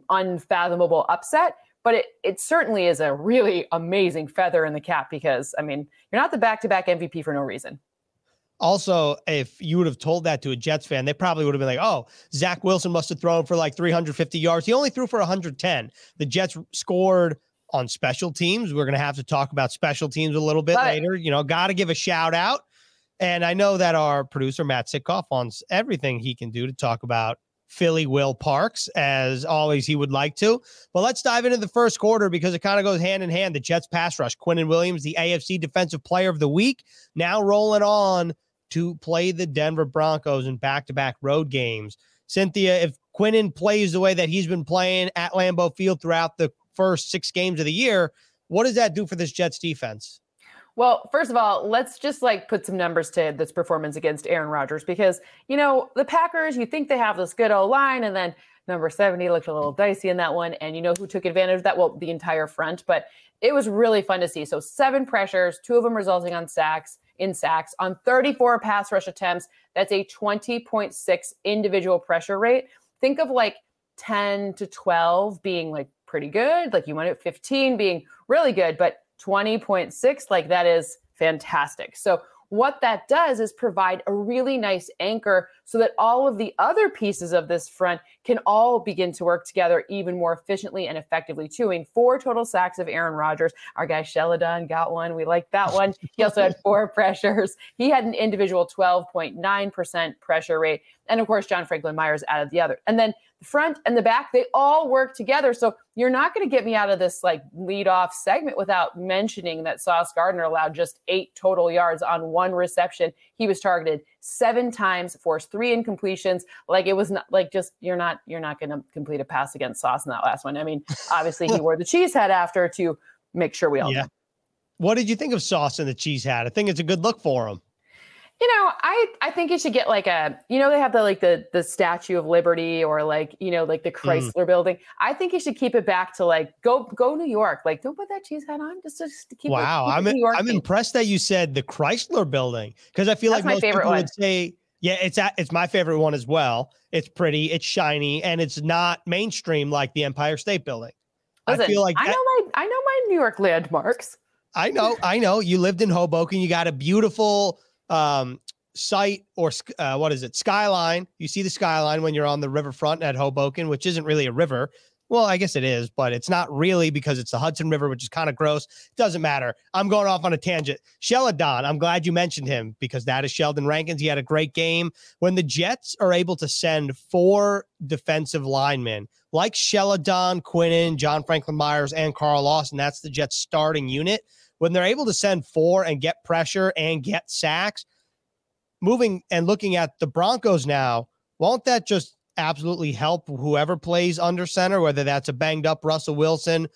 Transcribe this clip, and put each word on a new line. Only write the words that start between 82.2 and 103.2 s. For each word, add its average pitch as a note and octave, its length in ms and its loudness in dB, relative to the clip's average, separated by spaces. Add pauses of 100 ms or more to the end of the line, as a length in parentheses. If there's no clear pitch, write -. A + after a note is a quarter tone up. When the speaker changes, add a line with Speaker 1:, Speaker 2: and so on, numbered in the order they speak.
Speaker 1:
what B3+ 320 0
that A3+ 260 0
does C#4+ 320 2
is G#3+ 140 -4
provide F#3+ 540 0
a G3 60 -2
really B3 440 -2
nice G3 320 -2 (100)
anchor G3 500 0 (160)
so - 120 -4
that - 220 4
all B3 280 4
of A3 120 0
the G#3+ 180 -4
other F4 320 4
pieces G3 420 -6
of E3 160 2
this E3+ 220 -4
front F3 320 -2 (220)
can A3+ 200 0
all A3 360 4
begin F#3 320 -2
to E3 120 -10
work F3 220 0
together E3+ 420 0
even F3+ 300 -6
more E3+ 160 -2
efficiently G3 540 -6
and D#3 100 -8
effectively D#3 500 -6
too. A3+ 200 -4
I F3+ 100 -2
mean, E3 160 -10
four B3 240 4
total A#3 280 -2
sacks F#3 340 -2
of E3+ 80 -6
Aaron D#3+ 260 -4
Rodgers. D#3 400 -2 (220)
Our C3+ 100 -4
guy D#3 160 -2
Sheldon E3+ 640 -2
got E3 260 -2
one. E3 220 -6
We D#3+ 120 -6
like E3+ 260 -2
that G3 220 0
one. G3 200 2 (240)
He A3 60 4
also G#3 180 2
had F#3 220 2
four G3+ 240 2
<laughs> - 80 -20
pressures. G3 600 0 (220)
He C4+ 140 2
had B3+ 120 4
an A3+ 120 -4
individual F#3+ 500 2
twelve F3+ 460 2
point D#3+ 240 -6
nine G3+ 340 -2
percent E3+ 500 -6
pressure D#3+ 400 -2
rate. D#3 220 0 (260)
And A3+ 120 2
of A3 80 0
course, G#3 180 0
John F3 220 -4
Franklin D#3 280 -4
Myers D#3 320 0
added D3 220 -2
the E3 120 0
other. D3+ 260 -2
And A3 100 2
then A3 160 2 (260)